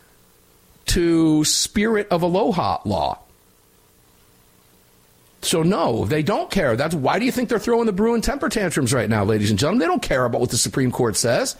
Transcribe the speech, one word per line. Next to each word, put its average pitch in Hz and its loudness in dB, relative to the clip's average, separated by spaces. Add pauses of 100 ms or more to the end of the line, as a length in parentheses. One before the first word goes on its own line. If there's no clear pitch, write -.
(840)
to 160 2
spirit 208 0
of 175 0
aloha 175 0
law. 78 -2 (2250)
So, 160 0
no, 165 0
they 151 0
don't 233 -2
care. 139 2
That's, 151 -2
why 143 0
do 233 -2
you 254 0
think 247 -4
they're 233 0
throwing 233 0
the 214 0
Bruin 220 0
temper 285 -4
tantrums 165 0
right 110 0
now, 107 2
ladies 104 2
and 107 2
gentlemen? 160 0
They 330 0
don't 359 0
care 131 0
about 123 -2
what 120 -2
the 120 -2
Supreme 127 0
Court 117 0
says. 160 0